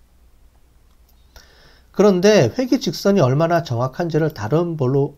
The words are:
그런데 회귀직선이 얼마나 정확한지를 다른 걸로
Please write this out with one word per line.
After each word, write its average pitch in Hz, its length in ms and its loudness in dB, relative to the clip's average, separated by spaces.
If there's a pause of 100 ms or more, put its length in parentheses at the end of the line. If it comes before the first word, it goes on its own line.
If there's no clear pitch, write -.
(1900)
그런데 190 640 4
회귀직선이 202 640 -2
얼마나 160 440 0
정확한지를 151 720 -4
다른 156 440 -4
걸로 139 400 -2